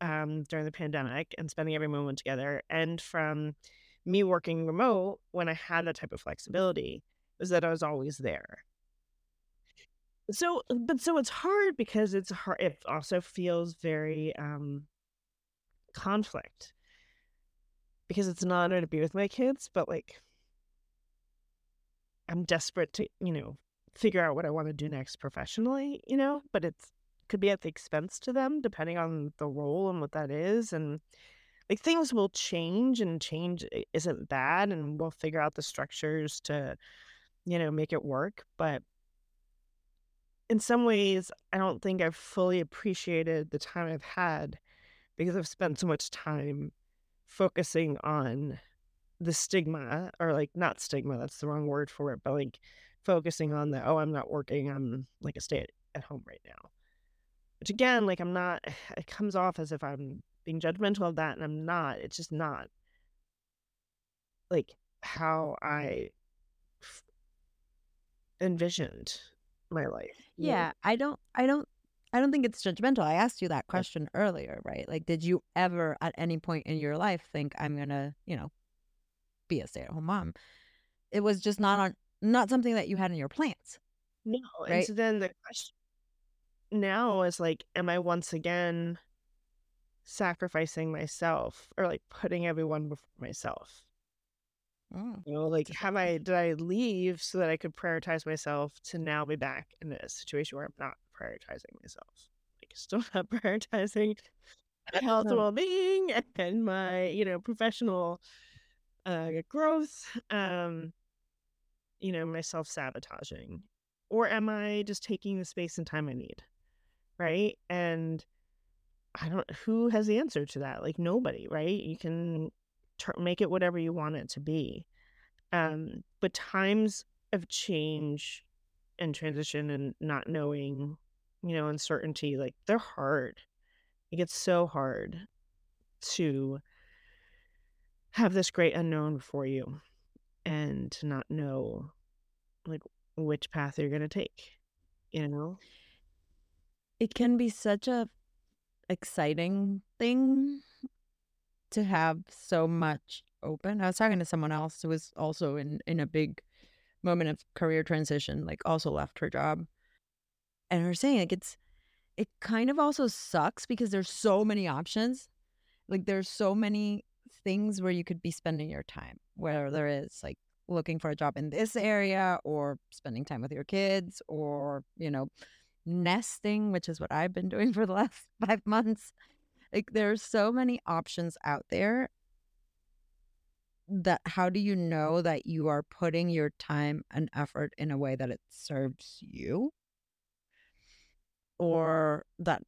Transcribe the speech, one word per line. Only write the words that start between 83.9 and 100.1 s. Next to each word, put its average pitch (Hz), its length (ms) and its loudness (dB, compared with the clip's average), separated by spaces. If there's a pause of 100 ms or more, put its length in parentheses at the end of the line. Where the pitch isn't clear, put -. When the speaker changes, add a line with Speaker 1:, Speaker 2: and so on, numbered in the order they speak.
Speaker 1:
No, 220 160 -2 (260)
and 214 160 4
Speaker 2:
right? - 20 2
Speaker 1:
so 226 100 -4
then 220 240 4
the 190 120 0 (140)
question - 300 -12 (1000)
now 202 500 2
is, 175 180 0
like, 165 240 0 (100)
am 175 140 0
I 175 100 4
once 175 340 0
again 170 640 0 (1080)
sacrificing 165 880 -2
myself 156 840 -2
or, 190 80 2
like, - 240 -2
putting 175 360 -2
everyone 156 420 -2
before 147 200 -10 (100)
myself? - 640 -10 (1120)
Speaker 2:
Oh, 202 300 -8
Speaker 1:
You 147 100 -6
know, 156 140 0
like, 156 200 2
Speaker 2:
it's - 20 -10
a 160 40 -10
good - 60 -8
Speaker 1:
have 196 160 0
I, 175 220 2
Speaker 2:
question. - 0 -
Speaker 1:
did 180 160 0
I 170 200 4
leave 180 680 0
so - 160 -4
that 170 120 4
I 160 60 2
could 156 200 -6
prioritize 165 480 -2
myself 147 600 -4
to - 140 -8
now 151 260 0
be 147 120 -2
back 135 460 -6
in 156 100 -6
a - 160 -10
situation - 480 -4